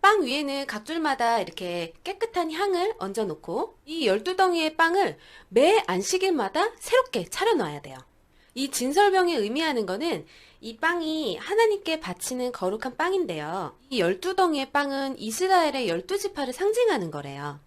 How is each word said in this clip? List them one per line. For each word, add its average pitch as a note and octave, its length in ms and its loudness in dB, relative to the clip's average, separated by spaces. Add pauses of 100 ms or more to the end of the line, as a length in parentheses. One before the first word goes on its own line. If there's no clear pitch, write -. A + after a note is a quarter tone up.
빵 G4+ 220 6
위에는 C#4 440 -2
각 G#3+ 180 -10
줄마다 C4+ 540 2
이렇게 F3 540 -6 (100)
깨끗한 F#4+ 480 -4
향을 F#4+ 480 0
얹어놓고 G3 840 -4
이 D4+ 220 -2
열두 A3 280 0
덩이의 E4+ 400 2
빵을 E4 420 2 (320)
매 D#4 380 6
안식일마다 F#4 920 0
새롭게 A#4 460 2
차려놔야 A3 560 0
돼요. C#3 160 -18 (560)
이 C4 160 -4
진설병이 F4 680 4
의미하는 B3 500 0
거는 F#3+ 400 -4 (380)
이 A3+ 140 -12
빵이 D#4 600 -2
하나님께 G4+ 600 0
바치는 B3 520 -6
거룩한 A3 440 -4
빵인데요. F#3 800 -2 (140)
이 D#3 100 -2
열두 F#3+ 360 0
덩이의 D#4 360 2
빵은 C4+ 460 -2
이스라엘의 C#4+ 680 2
열두 E3+ 320 -2
지파를 C#4+ 340 -6
상징하는 G4+ 560 2
거래요. C#3+ 580 -10